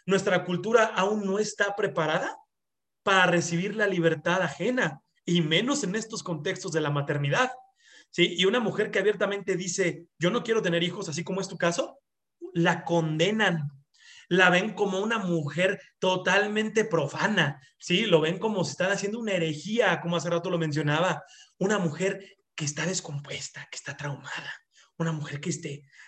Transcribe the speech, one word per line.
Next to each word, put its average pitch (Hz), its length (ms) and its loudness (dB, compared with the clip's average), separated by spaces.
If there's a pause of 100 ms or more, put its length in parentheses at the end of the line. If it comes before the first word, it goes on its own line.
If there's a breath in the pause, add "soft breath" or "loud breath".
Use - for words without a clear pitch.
Nuestra 185 400 2
cultura 208 420 2
aún 208 380 0
no 190 140 0
está 202 380 -2
preparada 170 600 -2 (680)
para 190 220 6
recibir 175 500 0
la 208 100 2
libertad 170 560 2
ajena, 180 560 -2 (260)
y 175 160 4
menos 196 440 2
en 185 100 -2
estos 220 300 -6
contextos 180 480 -6
de 156 80 0
la 147 100 0
maternidad, 147 600 0 (580 soft breath)
¿sí? 175 260 2
Y 180 100 2
una 233 120 4
mujer 208 320 0
que 208 80 -2
abiertamente 202 560 0
dice, 175 540 -2 (100)
"Yo 175 140 2
no 240 100 0
quiero 220 200 0
tener 170 200 0
hijos", 180 260 -4
así 156 140 -6
como 190 180 -4
es - 60 -6
tu 175 100 -12
caso, 170 440 -2 (520)
la 170 300 2
condenan. 170 880 0 (560 loud breath)
La 180 240 6
ven 190 240 2
como 190 240 -2
una 220 200 0
mujer 175 600 0 (200 loud breath)
totalmente 208 840 2
profana, 160 760 2 (160 loud breath)
¿sí? 185 280 0
Lo 165 140 6
ven 175 200 0
como 208 240 0
si - 80 -4
están 185 180 0
haciendo 202 300 -2
una 208 140 -2
herejía, 170 680 0
como 170 160 -2
hace 165 120 -2
rato 170 220 -2
lo 175 80 0
mencionaba. 156 640 0 (340 loud breath)
Una 202 220 0
mujer 185 420 -2 (360 loud breath)
que 156 80 -8
está 143 200 -4
descompuesta, 147 840 -8
que - 60 -16
está - 200 -12
traumada. - 560 -10 (440 soft breath)
Una 165 160 -2
mujer 143 280 -8
que, 180 100 -6
este, 143 340 -8 (240 loud breath)